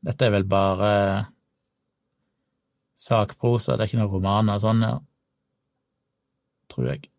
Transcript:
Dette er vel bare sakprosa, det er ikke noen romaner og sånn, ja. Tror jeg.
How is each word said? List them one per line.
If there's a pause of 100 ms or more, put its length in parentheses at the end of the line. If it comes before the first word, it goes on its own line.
Dette
er
vel
bare (2000)
sakprosa,
det
er
ikke
noen
romaner
og
sånn,
ja. (1700)
Tror
jeg. (100)